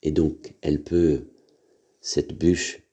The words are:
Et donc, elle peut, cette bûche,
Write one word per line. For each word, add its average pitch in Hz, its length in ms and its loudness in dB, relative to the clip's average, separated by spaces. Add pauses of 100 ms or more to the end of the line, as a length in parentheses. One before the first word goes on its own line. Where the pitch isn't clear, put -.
Et 78 100 -2
donc, 78 500 0
elle 76 220 -2
peut, 82 440 2 (760)
cette - 360 -6
bûche, - 560 0